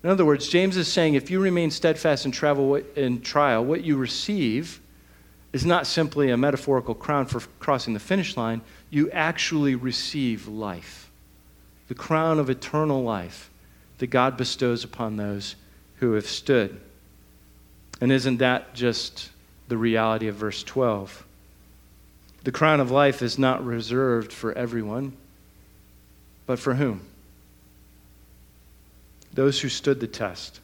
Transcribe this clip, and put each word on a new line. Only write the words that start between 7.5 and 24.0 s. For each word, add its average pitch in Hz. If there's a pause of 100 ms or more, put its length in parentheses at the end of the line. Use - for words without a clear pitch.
crossing 131
the 104
finish 190
line. 113 (300)
You 147
actually 156
receive 123
life, 104 (760)
the 127
crown 160
of 135
eternal 139
life 98 (480)
that 127
God 131
bestows 123
upon 110
those 104 (400)
who 120
have 107
stood. 117 (1200)
And 123
isn't 131
that 127
just - (380)
the 117
reality 110
of 101
verse 104
twelve. 107 (1200)
The 131
crown 156
of 123
life 139
is 120
not 131
reserved 117